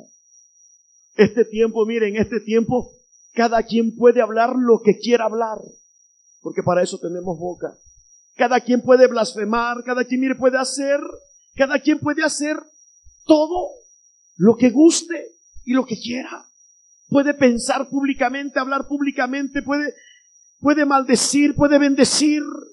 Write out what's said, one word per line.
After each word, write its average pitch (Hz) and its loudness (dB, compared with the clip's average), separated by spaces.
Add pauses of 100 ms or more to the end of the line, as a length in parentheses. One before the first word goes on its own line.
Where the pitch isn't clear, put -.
(1160)
Este 208 2
tiempo, 220 -2
miren, 220 -2
este 220 -4
tiempo 226 -2 (420)
cada 233 0
quien 226 -2
puede 240 6
hablar 226 -2
lo 240 4
que 208 4
quiera 226 0
hablar, 220 -4 (800)
porque 170 -6
para 180 0
eso 190 -4
tenemos 180 -8
boca. 170 -12 (580)
Cada 247 0
quien 240 0
puede 254 6
blasfemar, 233 -4
cada 247 -4
quien, 254 -4
mire, 262 -2
puede 254 0
hacer, 277 -4 (560)
cada 269 0
quien 302 0
puede 294 -4
hacer 302 -4 (680)
todo 311 0 (680)
lo 220 4
que 247 2
guste 330 0 (300)
y 247 -2
lo 254 0
que 226 -8
quiera. - -12 (640)
Puede 285 2
pensar 254 0
públicamente, 277 -4
hablar 269 -4
públicamente, 277 -6
puede, 285 -4 (640)
puede 294 2
maldecir, 269 2
puede 285 4
bendecir, 285 2 (320)